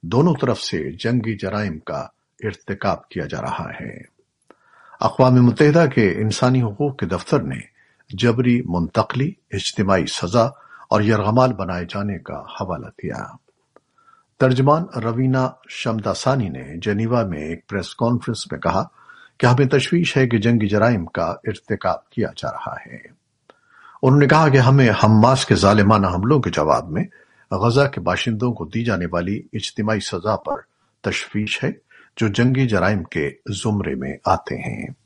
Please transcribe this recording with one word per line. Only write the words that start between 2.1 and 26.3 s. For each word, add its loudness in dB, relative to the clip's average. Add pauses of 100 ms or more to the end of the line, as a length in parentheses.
ارتکاب -6
کیا -8
جا -8
رہا -8 (120)
ہے۔ -14 (1000)
اقوام 4
متحدہ 6 (100)
کے 4
انسانی 0
حقوق -4
کے -6
دفتر -2
نے -8 (540)
جبری 0
منتقلی، -2 (200)
اجتماعی 0
سزا 0 (440)
اور 2
یرغمال 2
بنائے -6
جانے -6
کا -12
حوالہ -10
دیا۔ -10 (1160)
ترجمان 4 (200)
روینہ 0 (200)
شمداسانی -2
نے -12
جنیوا 0
میں -4
ایک -8
پریس -8
کانفرنس -2
میں -10
کہا -2 (540)
کہ 2
ہمیں 6
تشویش 2
ہے 4
کہ 2
جنگی 2
جرائم 2
کا -4
ارتکاب -6
کیا -4 (100)
جا -6
رہا -10
ہے۔ -20 (840)
انہوں 6
نے 6
کہا 6
کہ 6
ہمیں 6
حماس 4
کے 4
ظالمانہ 4
حملوں 0